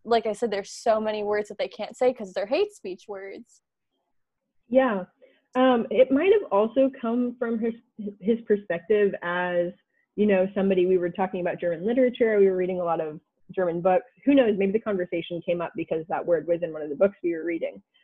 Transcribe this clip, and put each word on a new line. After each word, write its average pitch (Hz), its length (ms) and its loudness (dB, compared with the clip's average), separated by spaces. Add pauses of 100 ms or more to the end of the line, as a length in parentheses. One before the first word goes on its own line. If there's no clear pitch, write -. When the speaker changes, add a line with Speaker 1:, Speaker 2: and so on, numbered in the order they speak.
Speaker 1:
like 226 220 2
I 214 80 -2
said, 233 180 -4
there's 202 200 -4
so 220 280 2
many 214 240 -2
words 208 260 -2
that 202 100 -14
they 185 80 -4
can't 202 280 -10
say 254 160 2
'cause 202 220 -8
they're 202 140 -4
hate 381 260 0
speech 190 340 -14
words. 196 540 -16 (1080)
Speaker 2:
Yeah. 233 380 2 (500)
Um, 254 360 2
it 240 200 4
might 320 200 4
have 415 200 2
also 226 380 2 (120)
come 240 360 -2
from 233 220 -4
his, 226 140 -2 (480)
his 220 260 0
perspective 202 720 0
as, 175 500 -2 (440)
you 208 100 2
know, 190 300 4
somebody, 190 300 2
we 185 120 4
were 175 120 0
talking 185 320 -4
about 170 180 -4
German 170 260 -4
literature, 240 540 2
we 196 100 6
were 185 60 0
reading 185 240 -2
a 180 60 -2
lot 165 160 0
of 156 180 -8 (340)
German 175 280 -2
books. 180 240 4 (200)
Who 277 80 4
knows, 240 240 6
maybe 196 140 2
the 220 80 2
conversation 180 680 -6
came 175 160 -2
up 165 140 -8
because 160 320 -6
that 156 180 -4
word 160 220 0
was 170 160 0
in 165 80 -4
one 156 100 -10
of 151 80 -8
the 143 60 -6
books 196 260 2
we 170 140 -2
were 160 80 -8
reading. 170 380 -6 (220)